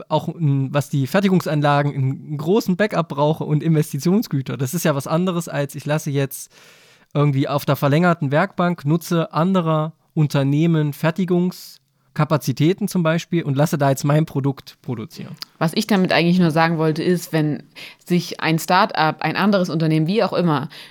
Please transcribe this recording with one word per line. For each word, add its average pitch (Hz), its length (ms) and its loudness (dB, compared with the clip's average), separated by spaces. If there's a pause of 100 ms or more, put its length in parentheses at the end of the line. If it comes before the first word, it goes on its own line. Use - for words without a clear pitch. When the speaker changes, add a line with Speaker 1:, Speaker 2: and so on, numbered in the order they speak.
Speaker 1:
auch, 156 200 -2
n-, 139 440 2
was 143 180 -2
die 139 180 0
Fertigungsanlagen, 151 840 2
einen 139 460 -4
großen 180 380 0
Backup 170 320 0
brauche 147 360 0
und 147 200 0
Investitionsgüter. 156 920 0
Das 127 180 -4
ist 175 100 -2
ja 156 100 2
was 135 140 -4
anderes, 170 400 -2
als 143 260 -4
ich 139 120 -12
lasse 151 240 -2
jetzt 139 420 -4 (600)
irgendwie 143 340 2
auf 143 160 -4
der 139 120 0
verlängerten 156 560 2
Werkbank, 175 520 0
nutze 165 480 0
anderer 160 600 0 (220)
Unternehmen 151 800 2
Fertigungskapazitäten 175 1900 -2
zum 180 160 0
Beispiel 165 400 0
und 139 120 -2
lasse 143 220 2
da 139 120 2
jetzt 135 120 -2
mein 151 240 2
Produkt 135 560 -4
produzieren. - 540 -10 (220)
Speaker 2:
Was 170 160 0
ich 220 120 -2
damit 190 260 2
eigentlich 175 280 4
nur 170 100 4
sagen 165 260 2
wollte, 156 280 0
ist, 180 280 -2
wenn 151 300 0 (420)
sich - 360 -2
ein 160 180 0
Start-up, 180 640 0
ein 156 140 -2
anderes 185 340 2
Unternehmen, 156 380 0
wie 185 160 0
auch 147 80 -2
immer, 160 380 0 (200)